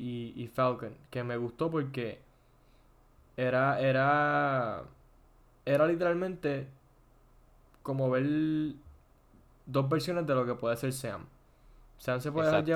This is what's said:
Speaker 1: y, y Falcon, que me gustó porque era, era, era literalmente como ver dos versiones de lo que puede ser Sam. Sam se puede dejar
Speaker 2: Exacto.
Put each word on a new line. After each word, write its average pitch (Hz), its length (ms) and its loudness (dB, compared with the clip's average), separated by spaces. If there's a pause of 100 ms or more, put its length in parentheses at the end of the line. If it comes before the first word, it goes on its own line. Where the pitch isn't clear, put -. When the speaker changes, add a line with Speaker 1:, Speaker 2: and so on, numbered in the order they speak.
(360)
Speaker 1:
y, 120 80 -8
y 113 40 -10
Falcon, 120 480 -2 (140)
que 123 140 -6
me 120 140 -4
gustó 120 320 -2
porque 135 500 -4 (1200)
era, 127 440 2
era, 135 1000 2 (840)
era 139 220 4
literalmente 170 800 0 (1160)
como 135 260 0
ver 127 140 2 (1400)
dos 135 240 0
versiones 160 360 0
de 143 100 2
lo 127 100 2
que 120 100 -2
puede 117 220 0
ser 131 160 -2
Sam. 104 320 -8 (720)
Sam 127 240 -2
se 147 100 -4
puede 156 160 2
dejar 156 140 4
Speaker 2:
Exacto. 156 140 0